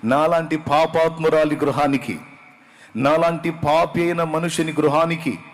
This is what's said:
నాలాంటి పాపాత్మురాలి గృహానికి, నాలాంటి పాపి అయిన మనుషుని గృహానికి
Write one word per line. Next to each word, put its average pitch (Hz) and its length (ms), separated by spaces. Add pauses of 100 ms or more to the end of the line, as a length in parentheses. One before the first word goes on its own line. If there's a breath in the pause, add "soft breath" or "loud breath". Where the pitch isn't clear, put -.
నాలాంటి 156 520
పాపాత్మురాలి 160 1000
గృహానికి, 139 640 (760 loud breath)
నాలాంటి 165 540
పాపి 165 520
అయిన 170 220
మనుషుని 160 480
గృహానికి 151 640 (160)